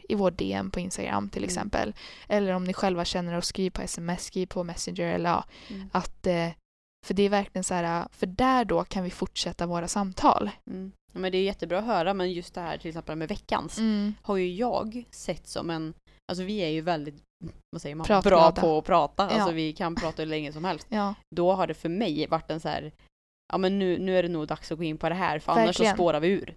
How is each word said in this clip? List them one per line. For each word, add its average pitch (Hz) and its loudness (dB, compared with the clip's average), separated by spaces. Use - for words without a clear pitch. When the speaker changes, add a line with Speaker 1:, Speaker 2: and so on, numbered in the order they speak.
Speaker 1:
i 220 0
vår 190 4
D 190 -2
M 190 -2
på - -6
Instagram 185 -4
till 196 -6
Speaker 2:
Mm. 202 -4
Speaker 1:
exempel. 202 -2
Eller 202 2
om 180 -2
ni 180 -2
själva 180 0
känner 175 -4
och 175 -2
skriv 190 -2
på - -6
S 180 -6
M 170 -6
S, 175 -4
skriv 185 -4
på 180 -4
Messenger 175 -6
eller 175 0
ja, - 2
Speaker 2:
Mm. 196 -12
Speaker 1:
att, - -4
eh, 170 2
för 214 -2
det 196 4
är 196 4
verkligen 196 0
så 185 -2
här, 170 0
för - -4
där 247 4
då 175 2
kan 185 -4
vi 180 -4
fortsätta - -4
våra 170 -2
samtal. 202 2
Speaker 2:
Mm. 185 -10
Ja, 180 -8
men 185 -2
det 185 0
är 190 4
jättebra 185 -2
att 214 -2
höra, 190 2
men 185 0
just 175 -8
det 185 -8
här 160 -6
till 165 -10
exempel 160 -8
med 160 -4
veckans - -4
Speaker 1:
Mm. 208 0
Speaker 2:
har 202 0
ju 180 0
jag 226 -2
sett - -8
som - -6
en, 160 -4
alltså, 180 -4
vi 208 -4
är 170 0
ju 156 -2
väldigt, 151 -4
vad 165 -10
säger 147 -10
man, 160 -6
Speaker 1:
Pratglada. 185 8
Speaker 2:
bra 170 -2
på 160 4
att 160 -2
prata. 170 4
Alltså, 202 2
Speaker 1:
Ja. - 0
Speaker 2:
vi 156 -2
kan 170 -2
prata 160 -4
hur 156 -4
länge 151 -4
som 156 -6
helst. 170 -4
Speaker 1:
Ja. 208 0
Speaker 2:
Då 175 6
har 185 2
det 165 -2
för - -6
mig 165 0
varit 160 -2
en 156 -4
så 160 -4
här, 151 -4
ja, - 2
men 190 2
nu, 180 2
nu 185 2
är 180 6
det 175 -2
nog 156 -2
dags - -6
att 160 -6
gå 165 -4
in 156 -2
på 160 0
det 165 0
här, 165 0
för - -2
annars 226 6
så 220 6
Speaker 1:
Verkligen. 208 2
Speaker 2:
spårar 165 4
vi 160 2
ur, 196 2
typ. - -14